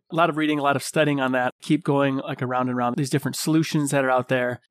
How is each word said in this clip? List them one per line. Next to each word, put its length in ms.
A 60
lot 140
of 80
reading, 200
a 40
lot 140
of 60
studying 380
on 120
that. 280
Keep 240
going, 320
like, 240
around 280
and 100
around 180
these 140
different 260
solutions 540
that 140
are 60
out 180
there. 320